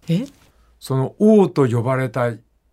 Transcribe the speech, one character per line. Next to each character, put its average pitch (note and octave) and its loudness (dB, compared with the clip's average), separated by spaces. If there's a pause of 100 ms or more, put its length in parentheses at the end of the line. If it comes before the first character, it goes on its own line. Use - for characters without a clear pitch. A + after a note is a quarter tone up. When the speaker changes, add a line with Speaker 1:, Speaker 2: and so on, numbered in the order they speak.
Speaker 1:
え？ F#3+ -4 (540)
Speaker 2:
そ - -8
の C3 -4
王 G#3 4
と C#3 0
呼 A#2 -2
ば C3 -2
れ C3 -4
た A#2+ -4 (420)